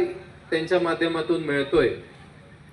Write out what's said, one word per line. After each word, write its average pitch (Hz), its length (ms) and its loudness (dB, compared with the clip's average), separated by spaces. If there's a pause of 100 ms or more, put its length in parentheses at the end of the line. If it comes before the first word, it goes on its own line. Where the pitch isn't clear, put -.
(500)
त्यांच्या 165 300 0
माध्यमातून 165 640 0
मिळतोय. 143 460 2 (840)